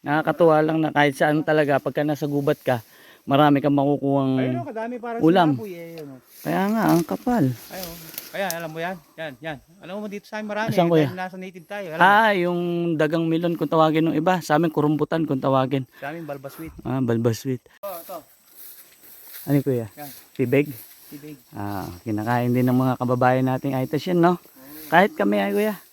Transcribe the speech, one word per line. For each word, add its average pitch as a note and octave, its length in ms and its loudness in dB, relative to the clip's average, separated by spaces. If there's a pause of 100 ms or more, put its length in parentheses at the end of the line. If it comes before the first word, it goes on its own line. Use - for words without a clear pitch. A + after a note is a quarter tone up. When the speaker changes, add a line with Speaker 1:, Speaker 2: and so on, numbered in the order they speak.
Speaker 1:
Nakakatuwa D#3 600 2
lang D#3+ 180 0
na D#3 120 0
kahit D3 240 2
saan D#3 260 2
talaga, D3+ 400 2
pagka D3 220 -4
nasa D3+ 220 -2
gubat C#3+ 360 0
ka, B2 240 -2 (380)
marami C#3+ 340 4
kang C#3+ 160 0
makukuhang C#3 640 0
Speaker 2:
Ayun, B2+ 240 -2
oh, A#2+ 60 -10
kadami - 300 -8
para A3+ 220 -8
Speaker 1:
ulam. E3 300 4
Speaker 2:
sa C#3 80 0
baboy, G#2+ 160 -10
eh, E3+ 220 -14
yun, D#3 120 -14
oh. C3 120 -18 (200)
Speaker 1:
Kaya E3+ 300 -4
nga, A3 180 0
ang E3 140 4
kapal. G3 420 -2 (280)
Speaker 2:
Ayun. F3+ 240 -12 (400)
Ayan, F#3 180 -6
alam E3 160 -8
mo D#3+ 100 -10
yan? F3+ 160 -6 (200)
Yan, D#3 240 -10
yan. D3+ 180 -10 (220)
Alam E3+ 180 -14
mo G#3+ 100 -10
dito G3+ 200 -12
sa G#3+ 100 -12
amin G#3+ 100 -8
marami, G#3+ 220 -4
Speaker 1:
Asan, F#3+ 160 4
Kuya? D#3+ 220 4
Speaker 2:
dahil B2 100 -8
nasa F#3 220 -10
native F#3 260 -16
tayo. G3+ 240 -10
Alam D#3 80 -8
mo? F3 80 8
Speaker 1:
Ah, G#3 300 6
yung F3 240 2 (340)
dagang D#3+ 320 0
milon E3 300 0
kung D3+ 160 -2
tawagin D#3+ 340 4
ng E3 100 0
iba. F3+ 240 2
Sa D3+ 200 2
amin, E3+ 100 2
kurumbutan D3+ 540 0
kung C#3+ 160 -2
tawagin. C3+ 480 0 (100)
Speaker 2:
Sa C#3 140 -12
amin, E3+ 100 -12
balbasweet. C#3+ 520 -14 (100)
Speaker 1:
Ah, C3 160 -4
balbasweet. A#2+ 640 0 (160)
Speaker 2:
Oh, - 160 -12
ito. - 220 -14 (1300)
Speaker 1:
Ano, C#3+ 160 2
Kuya? B2 280 -2
Speaker 2:
Yan. D3 200 -18 (260)
Speaker 1:
Tibig? C#3 320 0 (400)
Speaker 2:
Tibig. D3 300 -20 (120)
Speaker 1:
Ah, G2+ 380 -10 (160)
kinakain A#2+ 480 -2
din B2 160 2
ng B2+ 80 2
mga C3 220 2
kababayan B2+ 500 2
nating C3 240 -2
Aitas C3 320 -4
yan, F3+ 160 0
no? F3 160 4
Speaker 2:
Oo. - 560 -20
Speaker 1:
Kahit G3 240 4
kami, G3+ 240 0
ay, G3+ 160 -2
Kuya. G#3 200 0 (180)